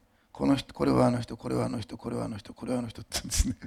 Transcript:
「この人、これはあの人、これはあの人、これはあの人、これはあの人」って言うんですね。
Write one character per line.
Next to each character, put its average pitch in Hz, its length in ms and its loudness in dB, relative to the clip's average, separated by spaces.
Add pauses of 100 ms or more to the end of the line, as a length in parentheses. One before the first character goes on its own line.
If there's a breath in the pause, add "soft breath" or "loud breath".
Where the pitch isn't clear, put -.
(340)
「こ 139 120 -2
の 139 100 6
人、 - 180 -8
こ 139 120 0
れ 139 60 6
は 127 160 6
あ 123 40 6
の 123 100 0
人、 117 160 -8
こ 127 120 -8
れ 127 60 0
は 120 100 2
あ 120 40 -2
の 123 100 -4
人、 110 180 -10
こ 117 120 -6
れ 120 80 -4
は 117 80 -2
あ - 20 -6
の 113 100 -8
人、 - 160 -14
こ - 120 -12
れ 123 80 -2
は 127 60 0
あ - 20 -2
の 117 80 -6
人」 117 120 -14
っ - 40 -14
て - 80 -20
言 - 100 -2
う - 20 -12
ん 123 40 -8
で - 60 -2
す - 120 2
ね。 - 80 -2 (120)